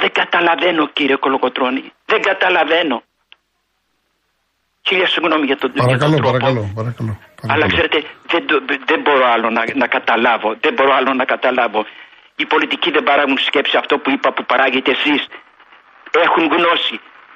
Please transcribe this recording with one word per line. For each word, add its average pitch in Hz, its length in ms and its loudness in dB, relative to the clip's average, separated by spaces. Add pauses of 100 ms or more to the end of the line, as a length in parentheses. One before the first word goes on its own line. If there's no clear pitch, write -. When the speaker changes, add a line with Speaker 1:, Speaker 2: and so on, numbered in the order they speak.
Speaker 1:
δεν 190 100 0
καταλαβαίνω, 170 760 0
κύριε 143 280 -2
Κολοκοτρώνη. 131 680 -2 (220)
Δεν 214 160 0
καταλαβαίνω. 170 840 0 (1800)
Χίλια 190 200 0
συγγνώμη 156 380 -2
για 135 160 0
τον, 131 120 0
για 139 80 -2
τον 123 60 2
Speaker 2:
Παρακαλώ, 139 280 2
Speaker 1:
τρόπο. 131 160 2
Speaker 2:
παρακαλώ, 127 320 2 (160)
παρακαλώ, 113 340 -6 (260)
παρακαλώ. 135 140 -6
Speaker 1:
Αλλά 147 200 2
ξέρετε, 165 240 -2 (340)
δεν 165 160 0
το, 156 80 2 (360)
δεν 160 120 0
μπορώ 135 300 4
άλλο 113 240 0
να, 117 40 2 (220)
να 117 120 0
καταλάβω. 117 540 0 (160)
Δεν 113 100 2
μπορώ 135 240 4
άλλο 135 120 0 (100)
να 135 120 -2
καταλάβω. 117 480 0 (600)
Οι 151 120 -6
πολιτικοί 147 380 0
δεν 147 180 0
παράγουν 139 280 2 (120)
σκέψη, 139 280 2
αυτό - 240 -2
που - 140 -2
είπα, 135 200 0
που 135 160 -4
παράγετε 131 460 2
εσείς. 143 240 0 (1080)
Έχουν - 160 2 (120)
γνώση, 170 400 0 (400)